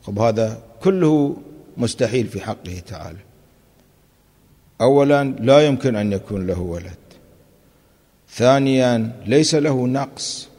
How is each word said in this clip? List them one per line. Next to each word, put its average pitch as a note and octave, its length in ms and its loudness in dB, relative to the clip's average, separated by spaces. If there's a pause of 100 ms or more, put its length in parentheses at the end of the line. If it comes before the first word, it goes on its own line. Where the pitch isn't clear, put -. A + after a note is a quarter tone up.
طب G2+ 120 -8
هذا A2 400 0 (240)
كله D#3 540 2 (400)
مستحيل A#2 500 -2
في G2+ 140 -10
حقه F2+ 460 -10
تعالى. E2 320 -16 (1600)
أولا C#3 600 2
لا C#3 260 6
يمكن C3 300 0
أن G#2 160 -2
يكون G2 340 -6
له F2+ 140 -4
ولد، F2 360 -10 (1300)
ثانيا B2+ 840 2 (140)
ليس D#3 280 2
له C#3+ 320 0
نقص - 640 -6 (100)